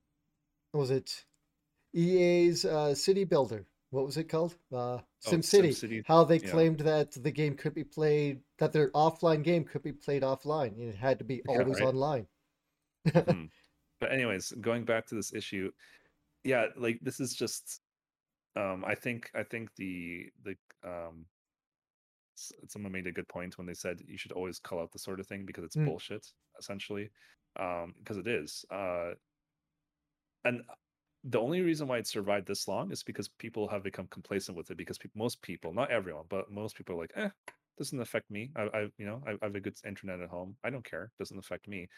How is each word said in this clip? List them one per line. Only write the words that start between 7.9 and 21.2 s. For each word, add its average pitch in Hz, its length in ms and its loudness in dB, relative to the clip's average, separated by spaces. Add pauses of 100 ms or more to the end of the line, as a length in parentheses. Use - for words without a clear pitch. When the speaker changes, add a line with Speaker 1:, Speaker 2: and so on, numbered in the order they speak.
Speaker 1:
that 156 140 2
their 151 180 6
offline 160 520 4
game 165 220 4
could - 180 -6
be 143 100 -6
played 143 300 0
offline, 135 500 0
and 117 100 -10
it 110 120 -6
had 127 240 2
to 117 60 -10
be 120 180 -4
Speaker 2:
<laughs> 143 60 -4
Yeah, 127 140 4
Speaker 1:
always 131 160 2
Speaker 2:
right? 131 100 4
Speaker 1:
online. 131 380 0 (800)
<laughs> 165 100 4 (120)
Speaker 2:
Mm-hmm. 87 180 2 (540)
But - 140 0
anyways, 113 380 0 (100)
going 117 240 0
back 113 220 2
to 120 80 -8
this 101 180 -4
issue, 101 380 -4 (720)
yeah, 123 240 4 (100)
like, 117 240 0
this 127 180 -6
is 131 160 -4
just, - 460 -6 (760)
um, 95 300 -4
I 104 100 0
think, 120 400 -6
I 107 80 -4
think 113 320 -10
the, 87 560 -10 (120)
the, 95 140 -10 (260)
um, 85 440 -10 (1080)